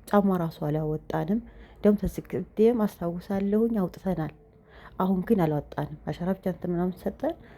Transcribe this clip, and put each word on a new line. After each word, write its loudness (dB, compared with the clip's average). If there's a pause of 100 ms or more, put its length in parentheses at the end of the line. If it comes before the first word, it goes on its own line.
ጫማ 4
ራሱ -4
አላወጣንም። -2 (300)
እንደውም 4
ተዚህ -4
ቅድም 2
አስታውሳለሁኝ 0
አውጥተናል። -2 (640)
አሁን 2
ግን 4
አላወጣንም። -2
አሻራ -4
ብቻ -4
እንትን -4
ምናምን 0
ሰጠን፣ -4 (240)